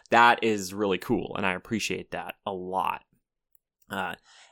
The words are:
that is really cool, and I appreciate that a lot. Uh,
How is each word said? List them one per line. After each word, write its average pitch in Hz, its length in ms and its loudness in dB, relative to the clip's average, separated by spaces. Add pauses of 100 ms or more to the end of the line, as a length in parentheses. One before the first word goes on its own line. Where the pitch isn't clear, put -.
that 120 340 6
is 101 300 -2
really 98 240 0
cool, - 400 -2
and 104 80 -4
I 95 80 0
appreciate - 600 -6
that 87 240 -8 (100)
a 101 60 -6
lot. 92 500 -2 (880)
Uh, 95 240 -4 (380)